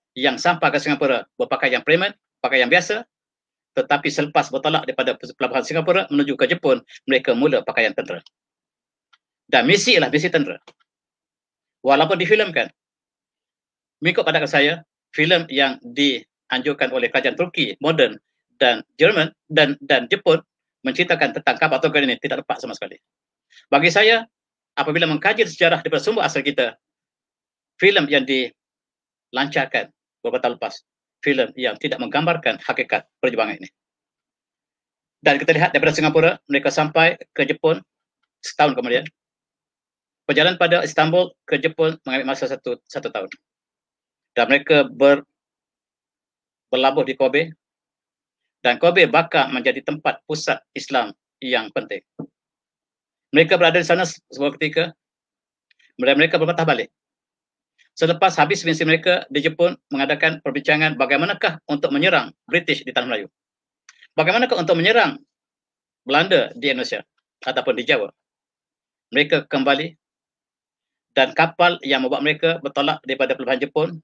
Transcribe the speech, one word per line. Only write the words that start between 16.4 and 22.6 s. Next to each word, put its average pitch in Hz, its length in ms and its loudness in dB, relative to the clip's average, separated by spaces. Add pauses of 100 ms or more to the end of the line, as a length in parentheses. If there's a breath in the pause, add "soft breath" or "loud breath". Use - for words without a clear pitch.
oleh 120 160 0
kerajaan - 240 -2
Turki, 165 480 -4
moden 147 320 2 (400)
dan 120 260 2 (140)
Jerman 160 400 2 (160)
dan, 147 320 2
dan 127 240 0
Jepun 175 320 2 (480)
menceritakan 131 480 -2
tentang 127 240 -2
kapal 139 240 0
Togel 147 240 0
ini 123 100 -2
tidak - 300 -8
tepat - 160 -8